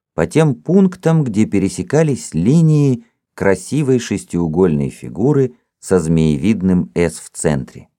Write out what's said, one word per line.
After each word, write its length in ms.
по 120
тем 300
пунктам, 720
где 200
пересекались 880
линии 720
красивой 640
шестиугольной 920
фигуры 640
со 200
змеевидным 960
«С» 240
в 120
центре. 680